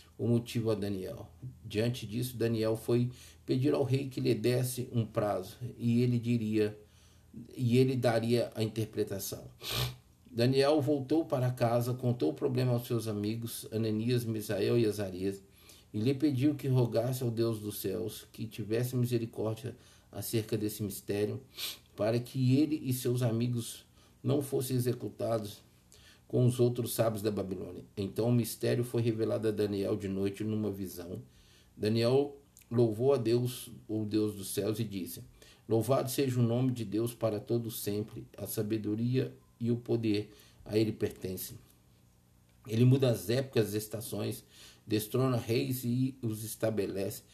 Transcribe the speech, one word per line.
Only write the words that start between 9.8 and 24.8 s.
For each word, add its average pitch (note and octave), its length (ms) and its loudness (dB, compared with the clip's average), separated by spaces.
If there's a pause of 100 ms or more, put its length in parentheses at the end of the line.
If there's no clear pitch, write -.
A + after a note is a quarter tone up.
Daniel C3+ 500 4
voltou D3 460 0
para B2+ 240 0
casa, A#2+ 420 0
contou B2 380 0
o D3 40 -2
problema B2+ 380 0
aos A#2+ 140 0
seus A2+ 200 -2
amigos, A2 640 -4
Ananias, A2 540 0
Misael A2 540 0
e A#2 80 6
Azarias, F#2+ 560 -2 (500)
e G#2+ 60 -4
lhe B2 160 2
pediu C#3+ 400 2
que C#3 120 -6
rogasse B2 560 2
ao A#2+ 80 0
Deus A2+ 300 0
dos G#2 180 -8
céus G2 540 -4
que A#2 140 -10
tivesse A2+ 500 -4
misericórdia A#2 800 -2 (340)
acerca G#2+ 460 -4
desse G#2 260 -2
mistério, G#2 600 -4 (520)
para A2+ 260 2
que C3 400 2
ele D#3 240 2
e B2+ 80 -2
seus B2 300 0
amigos A#2+ 640 -2 (360)
não C#3 200 2
fossem C3 340 -2
executados A2+ 840 -2 (640)